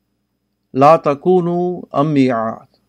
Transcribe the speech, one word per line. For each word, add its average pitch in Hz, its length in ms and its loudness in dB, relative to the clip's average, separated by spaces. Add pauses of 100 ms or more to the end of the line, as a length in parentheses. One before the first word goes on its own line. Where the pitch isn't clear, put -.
(720)
"لا 143 220 4
تکونوا 175 1040 -2
امیعا 127 640 -2 (260)